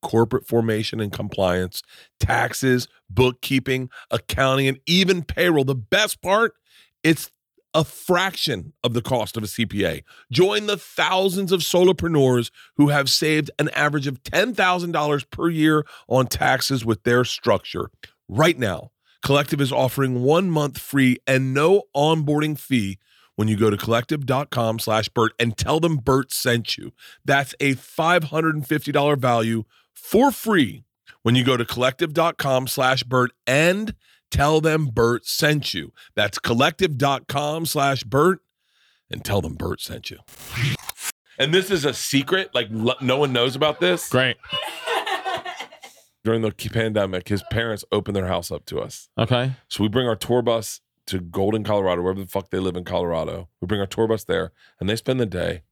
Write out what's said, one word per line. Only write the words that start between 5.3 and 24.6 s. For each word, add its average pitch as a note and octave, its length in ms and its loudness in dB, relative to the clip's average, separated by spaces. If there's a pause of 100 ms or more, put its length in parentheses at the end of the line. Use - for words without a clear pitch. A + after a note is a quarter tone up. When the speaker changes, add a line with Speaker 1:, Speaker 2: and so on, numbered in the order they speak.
Speaker 1:
The C3+ 120 -2
best F#3 460 -2
part, B3+ 320 2 (500)
it's D#3+ 280 2 (440)
a D#3+ 80 2
fraction E3+ 920 -2 (100)
of A#2+ 100 -2
the A#2 80 -2
cost A2+ 340 -4
of A2+ 80 -6
a G#2 40 -6
C A#2 180 -4
P G2 200 -2
A. D#2+ 180 -4 (280)
Join G3+ 360 2
the G#3 100 -2
thousands F#3 760 0
of F#3 100 2
solopreneurs D#3 920 2 (260)
who C#3+ 120 6
have C#3 200 2
saved D#3 480 0
an D3 120 0
average C#3+ 360 -2
of C3+ 180 -8
ten G#3 300 0
thousand F3+ 380 0
dollars D3 320 0
per - 260 -4
year D#3 340 2 (240)
on B2+ 200 2
taxes C3 580 0
with A2+ 180 -2
their A#2+ 220 4
structure. - 640 -2 (400)
Right D3+ 300 2
now, F#2+ 320 -4 (320)
Collective C#3+ 360 0
is C3+ 120 0
offering C3 500 0
one E3 300 2
month D3 280 0
free C3 460 2
and C3 280 2
no E3+ 300 4 (120)
onboarding D3+ 640 0
fee G2 400 -2 (360)
when G#2+ 120 0
you A2 100 2
go G#2+ 140 4
to G2+ 60 0
collective A#2+ 500 -2
dot C3+ 240 -2
com A2+ 260 0